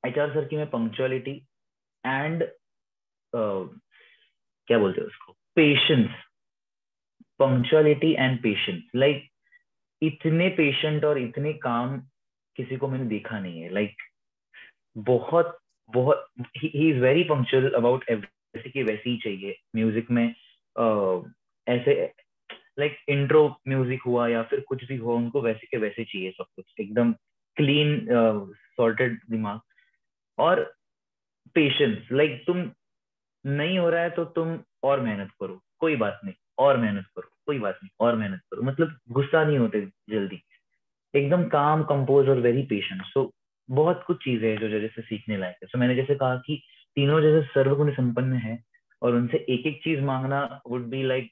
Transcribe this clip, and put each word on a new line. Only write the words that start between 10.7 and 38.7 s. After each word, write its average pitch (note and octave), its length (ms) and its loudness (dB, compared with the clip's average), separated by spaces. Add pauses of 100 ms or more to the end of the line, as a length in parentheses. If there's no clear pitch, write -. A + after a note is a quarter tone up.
और D3 140 2
इतने C#3 340 -4
काम B2+ 480 -4 (560)
किसी C3 200 -8
को C3 120 -4
मैंने C3 160 -4
देखा G#2+ 360 -6
नहीं F2 200 -10
है। E2+ 100 -12
Like, G2+ 220 -2 (1040)
बहुत, B2+ 640 0 (320)
बहुत, B2+ 380 0 (120)
he, C3 280 -8
he D#3 240 2
is C#3 40 0
very C3 280 4
punctual C3+ 440 0
about A#2+ 280 2
everything, - 600 -8
वैसे C3 140 -14
कि C3+ 120 -6
वैसे A2 280 -4
ही A#2+ 60 -2
चाहिए। G2 400 -8 (200)
Music A2+ 340 0
में, A#2 240 0 (440)
अ, G#2 400 2 (500)
ऐसे, - 440 0 (680)
like, D3 140 -2 (140)
intro C#3+ 600 4
music C3 340 -2
हुआ A#2+ 260 0
या A#2 140 0
फिर - 180 -4
कुछ A#2+ 240 -8
भी C3+ 120 -8
हो, A#2 200 -2
उनको A#2+ 240 -2
वैसे A2+ 260 -4
के - 100 -6
वैसे G#2+ 280 -4
चाहिए F#2 260 -8
सब F#2 140 -12 (120)
कुछ, F#2+ 80 -18 (160)
एकदम A#2+ 320 0 (440)
clean, D3 440 2
uh, A2 520 2
sorted A#2+ 680 -2 (100)
दिमाग। A2 300 -4 (760)
और F3 360 2 (800)
patience, C3+ 580 2
like, C#3 340 0
तुम F3 260 -2 (760)
नहीं D3+ 320 -2
हो E3+ 120 2
रहा E3+ 120 0
है E3+ 80 -2
तो E3+ 140 -4
तुम E3 360 -4 (220)
और C3+ 180 2
मेहनत G2+ 300 -4
करो, F#2 320 -12 (160)
कोई D#3+ 180 0
बात G#2 280 -2
नहीं, F#2+ 100 -10 (240)
और C3+ 180 6
मेहनत G#2 280 -2
करो, - 240 -16 (180)
कोई C#3+ 120 -4
बात G2+ 160 -4 (100)
नहीं, F#2+ 60 -20 (100)
और A#2 160 4
मेहनत G2 240 -4
करो। - 220 -10
मतलब, D3+ 360 -2 (100)